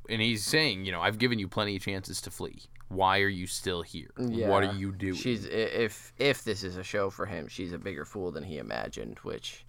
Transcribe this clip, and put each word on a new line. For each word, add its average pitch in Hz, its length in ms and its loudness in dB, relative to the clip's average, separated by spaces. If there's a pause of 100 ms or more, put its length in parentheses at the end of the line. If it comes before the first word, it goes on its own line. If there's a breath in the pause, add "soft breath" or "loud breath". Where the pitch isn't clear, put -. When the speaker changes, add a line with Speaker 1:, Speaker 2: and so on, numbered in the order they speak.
(100)
Speaker 1:
and 110 100 0
he's 110 240 2
saying, 127 400 4
you 95 80 -2
know, 87 80 -2
"I've 104 160 4
given 120 220 4
you 98 100 -2
plenty 104 280 0
of 92 60 -4
chances 95 400 -4
to - 80 -10
flee. - 340 -8 (240)
Why 95 320 6
are 98 80 6
you 90 180 -2
still 90 360 -2
here? 80 260 -10 (100)
Speaker 2:
Yeah. 113 300 2
Speaker 1:
What 98 160 8
are 98 100 2
you 98 180 -2
doing?" 95 220 -2
Speaker 2:
She's, 117 320 0
i-, - 40 -8
if, 110 680 0
if 139 260 4
this 101 200 0
is 90 120 -6
a 92 60 -6
show 98 280 0
for 92 160 -4
him, 82 220 -6
she's 92 240 -6
a 82 60 -4
bigger 82 280 -6
fool 90 260 -4
than 73 120 -6
he 80 140 -6
imagined, 55 640 -6
which, - 460 -8